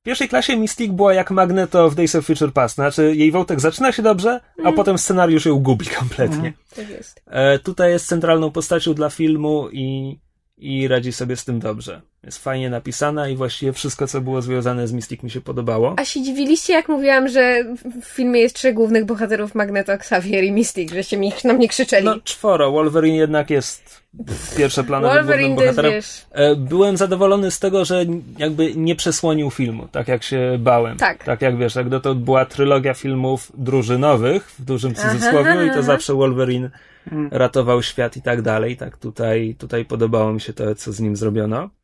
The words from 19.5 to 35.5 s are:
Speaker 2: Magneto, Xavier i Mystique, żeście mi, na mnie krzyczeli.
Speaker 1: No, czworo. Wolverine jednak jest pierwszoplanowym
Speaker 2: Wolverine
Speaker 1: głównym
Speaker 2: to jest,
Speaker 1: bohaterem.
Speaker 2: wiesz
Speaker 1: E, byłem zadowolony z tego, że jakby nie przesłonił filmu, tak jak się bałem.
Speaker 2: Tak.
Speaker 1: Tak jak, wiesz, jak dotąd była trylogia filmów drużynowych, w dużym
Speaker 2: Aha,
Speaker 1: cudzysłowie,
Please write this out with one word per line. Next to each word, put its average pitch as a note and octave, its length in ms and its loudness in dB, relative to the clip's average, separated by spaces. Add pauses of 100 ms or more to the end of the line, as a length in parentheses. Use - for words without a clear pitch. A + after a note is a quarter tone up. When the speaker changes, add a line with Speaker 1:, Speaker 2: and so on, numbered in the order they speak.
Speaker 2:
Magneto, G3+ 380 0
Xavier G3 520 0
i G3+ 80 0
Mystique, F#3 420 -2
żeście F#3+ 220 -4
mi, G3+ 160 -2 (120)
na A#3+ 80 4
mnie B3 160 4
krzyczeli. G#3+ 360 2
Speaker 1:
No, A3 200 2
czworo. D#3 480 2
Wolverine D#3 440 2
jednak D3+ 340 2
jest - 520 -4 (540)
pierwszoplanowym C#3 600 2
Speaker 2:
Wolverine C#4 380 2
Speaker 1:
głównym - 40 0
Speaker 2:
to C4 60 4
jest, B3+ 120 2
Speaker 1:
bohaterem. G#3+ 240 2
Speaker 2:
wiesz - 240 -16 (280)
Speaker 1:
E, D3 40 4
byłem F3 400 2
zadowolony F#3+ 540 2
z - 80 -8
tego, F#3+ 260 0
że F3+ 200 0 (340)
jakby D3+ 380 0
nie E3 200 0
przesłonił D#3 540 0
filmu, A#2 420 -4
tak B2 160 -4
jak B2 140 -2
się B2+ 360 -2
bałem. A#2 380 2
Speaker 2:
Tak. - 280 -2
Speaker 1:
Tak B2+ 180 -2
jak, B2 160 2
wiesz, A#2+ 160 0
jak B2 140 -2
dotąd C3 320 -2
była C3 240 2
trylogia C#3 500 0
filmów C3 600 -4
drużynowych, C3 1040 0
w C3 60 -16
dużym B2+ 340 -4
Speaker 2:
Aha, G#3 140 0
Speaker 1:
cudzysłowie, G#3+ 380 2